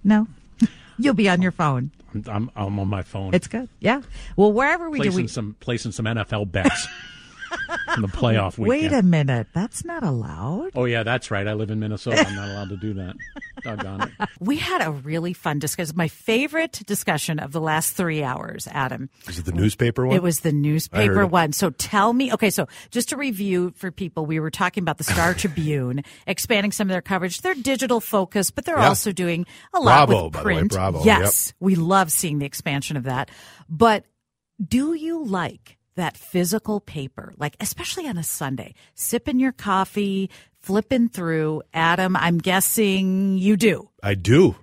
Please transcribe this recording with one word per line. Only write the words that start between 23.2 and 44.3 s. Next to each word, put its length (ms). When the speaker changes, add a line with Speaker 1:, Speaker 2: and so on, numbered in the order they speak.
Speaker 1:
for 160
people, 340
we 140
were 100
talking 320
about 160
the 60
Star 300
Speaker 3:
<laughs> 20
Speaker 1:
Tribune, 680
expanding 460
some 180
of 40
their 100
coverage. 380
They're 120
digital 460
focused, 560
but 100
they're 140
Speaker 3:
Yeah. 80
Speaker 1:
also 240
doing 340
a 60
lot 280
Speaker 3:
Bravo, 180
Speaker 1:
with 80
Speaker 3:
by 80
the 60
way, 80
Speaker 1:
print. 160
Speaker 3:
Bravo. 320
Speaker 1:
Yes, 460
Speaker 3:
Yep. 100
Speaker 1:
we 160
love 360
seeing 280
the 80
expansion 500
of 60
that. 260
But 360
do 300
you 280
like 540
that 220
physical 640
paper, 580
like, 220
especially 480
on 100
a 60
Sunday, 500
sipping 440
your 120
coffee, 800
flipping 480
through? 520
Adam, 420
I'm 220
guessing 1000
you 200
do. 320
Speaker 3:
I 140
do. 480